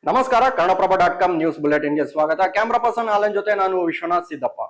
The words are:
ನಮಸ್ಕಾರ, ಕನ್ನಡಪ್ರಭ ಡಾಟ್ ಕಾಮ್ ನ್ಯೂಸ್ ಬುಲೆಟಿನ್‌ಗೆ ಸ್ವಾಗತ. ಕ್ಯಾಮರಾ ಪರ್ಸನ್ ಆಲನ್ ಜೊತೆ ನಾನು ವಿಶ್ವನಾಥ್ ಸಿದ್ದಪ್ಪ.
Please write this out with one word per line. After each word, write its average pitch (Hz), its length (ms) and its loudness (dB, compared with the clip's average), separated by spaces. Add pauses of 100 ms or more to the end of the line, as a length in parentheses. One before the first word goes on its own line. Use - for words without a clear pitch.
ನಮಸ್ಕಾರ, 247 420 2
ಕನ್ನಡಪ್ರಭ 190 460 2
ಡಾಟ್ - 240 2
ಕಾಮ್ 180 180 2
ನ್ಯೂಸ್ 156 220 -2
ಬುಲೆಟಿನ್‌ಗೆ 147 460 0
ಸ್ವಾಗತ. 156 420 0
ಕ್ಯಾಮರಾ 226 300 0
ಪರ್ಸನ್ 233 320 0
ಆಲನ್ 208 240 2
ಜೊತೆ 202 220 0
ನಾನು 190 300 0
ವಿಶ್ವನಾಥ್ 170 400 -2
ಸಿದ್ದಪ್ಪ. 127 440 -8